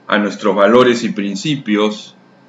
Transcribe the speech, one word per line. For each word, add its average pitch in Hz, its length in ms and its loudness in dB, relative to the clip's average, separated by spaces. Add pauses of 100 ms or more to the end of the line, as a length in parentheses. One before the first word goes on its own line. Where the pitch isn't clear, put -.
a 101 100 -2
nuestros 101 400 -2
valores 117 480 4
y 104 60 -2
principios, 104 1040 -4 (320)